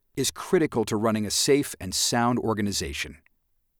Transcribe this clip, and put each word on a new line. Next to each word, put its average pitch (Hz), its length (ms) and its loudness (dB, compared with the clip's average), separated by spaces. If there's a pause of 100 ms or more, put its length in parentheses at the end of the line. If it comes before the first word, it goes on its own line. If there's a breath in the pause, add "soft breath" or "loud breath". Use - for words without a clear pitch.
(160)
is 139 140 0
critical 143 560 0
to 113 100 0
running 107 300 0
a 95 40 -6
safe 143 480 2
and 92 160 -8
sound 120 440 2
organization. 101 800 -2 (600)